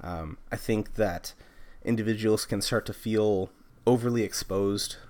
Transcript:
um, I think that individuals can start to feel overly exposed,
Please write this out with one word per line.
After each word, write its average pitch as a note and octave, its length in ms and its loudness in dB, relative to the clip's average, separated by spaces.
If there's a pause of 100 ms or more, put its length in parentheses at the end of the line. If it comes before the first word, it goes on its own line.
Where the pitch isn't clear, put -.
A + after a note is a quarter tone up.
um, E2 340 -6 (160)
I G2 40 -4
think - 400 -2
that F2+ 360 -2 (520)
individuals G#2+ 600 2
can G2+ 160 -2
start G#2+ 260 0
to G#2 60 -6
feel G#2+ 580 2 (360)
overly A#2+ 380 4
exposed, G2 720 -2 (140)